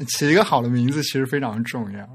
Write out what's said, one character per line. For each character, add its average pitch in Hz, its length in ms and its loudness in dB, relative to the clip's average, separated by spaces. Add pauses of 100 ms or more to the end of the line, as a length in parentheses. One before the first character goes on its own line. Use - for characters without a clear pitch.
起 143 240 0
一 156 40 6
个 208 100 6
好 135 180 2
的 120 60 -2
名 123 220 2
字 147 120 -2
其 143 80 -4
实 135 160 0
非 143 140 -2
常 117 240 -4
重 113 280 -8
要。 101 220 -12